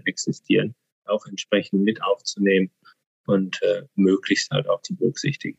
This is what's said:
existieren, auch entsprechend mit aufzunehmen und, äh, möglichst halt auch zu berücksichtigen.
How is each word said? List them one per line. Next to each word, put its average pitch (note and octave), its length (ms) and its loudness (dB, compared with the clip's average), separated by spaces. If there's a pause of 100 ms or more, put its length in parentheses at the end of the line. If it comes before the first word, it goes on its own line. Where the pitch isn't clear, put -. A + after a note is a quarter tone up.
existieren, - 720 -2 (300)
auch G#2 200 -4
entsprechend G2 560 -2
mit A2 200 0
aufzunehmen G2 680 0 (560)
und, F#2+ 360 0
äh, G#2 200 0 (120)
möglichst - 560 2
halt - 180 -2
auch F2 120 0
zu - 160 -10
berücksichtigen. - 640 -4